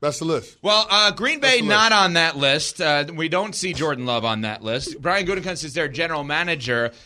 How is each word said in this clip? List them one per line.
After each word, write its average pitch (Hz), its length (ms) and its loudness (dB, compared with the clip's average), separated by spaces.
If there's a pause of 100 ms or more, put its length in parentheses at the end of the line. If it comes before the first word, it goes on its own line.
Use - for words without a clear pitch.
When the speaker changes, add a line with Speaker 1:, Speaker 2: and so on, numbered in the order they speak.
Speaker 1:
That's 143 180 -2
the 165 80 -4
list. 151 340 -4
Speaker 2:
Well, 208 300 2
uh, 208 220 4
Green 277 280 -2
Bay 262 200 4
Speaker 1:
That's - 20 -2
the 208 60 0
Speaker 2:
not 220 240 4
Speaker 1:
list. 208 100 6
Speaker 2:
on 180 120 4
that 165 220 2
list. 143 460 0
Uh, 147 220 2 (100)
we 160 160 -4
don't 190 240 -2
see - 180 -4
Jordan 135 320 -2
Love 117 220 0
on 110 160 -2
that 107 200 -6
list. 131 380 -6
Brian 180 240 0
Gutekunst 185 400 -4
is 147 80 -12
their 156 160 -2
general 151 360 -4
manager, 143 680 -2 (160)